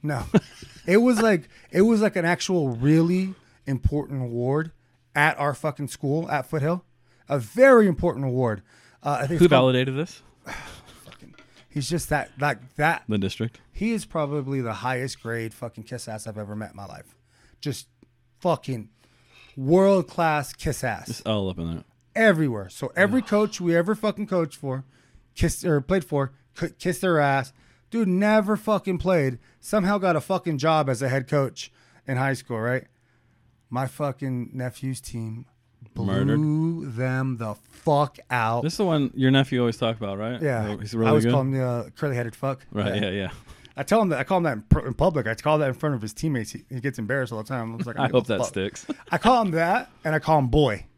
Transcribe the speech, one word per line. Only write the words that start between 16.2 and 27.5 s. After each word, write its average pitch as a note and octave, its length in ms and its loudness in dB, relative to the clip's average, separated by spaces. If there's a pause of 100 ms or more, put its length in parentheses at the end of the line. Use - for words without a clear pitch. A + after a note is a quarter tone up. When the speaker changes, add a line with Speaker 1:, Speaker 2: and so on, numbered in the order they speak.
Speaker 1:
I've G#2 100 -10
ever G#2 160 -10
met G#2+ 180 -10
in - 40 -20
my G2 100 -16
life. - 300 -20 (460)
Just - 260 -8 (540)
fucking C3 480 -4 (680)
world F3+ 540 4
class D#3 420 0
kiss - 320 -6
ass. G#2 240 -4
Speaker 2:
Just - 200 -10
all G2+ 220 -2
up F2+ 100 -8
in E2 160 -4
there. - 80 -10 (300)
Speaker 1:
Everywhere. D#3 560 2
So - 260 -8
every G3+ 260 4
Speaker 2:
Ugh. - 80 -8
Speaker 1:
coach G#3+ 320 0
we E3+ 120 0
ever E3+ 220 2
fucking G#3 320 -4
coached E3+ 300 -2
for, C3+ 260 -6 (500)
kissed - 300 -2
or D#3+ 160 2
played F3 240 0
for, C#3 300 -2 (260)
c-, F3 180 -4
kissed F3+ 220 -2
their F3 200 2
ass. C#3 340 0 (360)